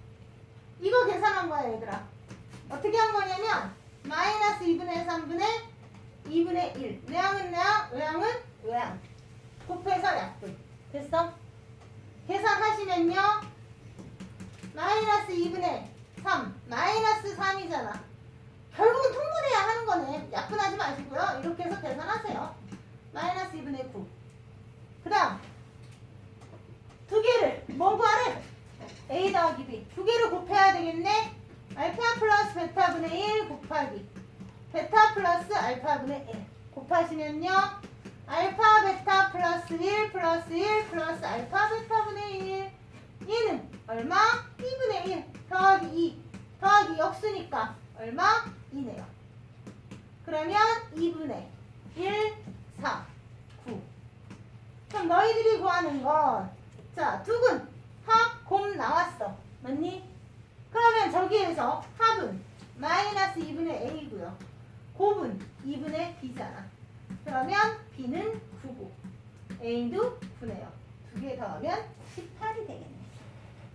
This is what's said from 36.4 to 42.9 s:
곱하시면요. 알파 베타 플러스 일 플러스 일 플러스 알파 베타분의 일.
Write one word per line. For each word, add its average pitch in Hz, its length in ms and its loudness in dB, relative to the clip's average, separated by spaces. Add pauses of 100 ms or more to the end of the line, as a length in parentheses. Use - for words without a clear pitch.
곱하시면요. 320 760 0 (760)
알파 392 580 6
베타 381 460 4
플러스 349 440 0
일 415 380 0
플러스 339 400 0
일 427 360 2
플러스 330 360 -4
알파 370 460 0
베타분의 415 680 -2
일. 381 320 -6 (560)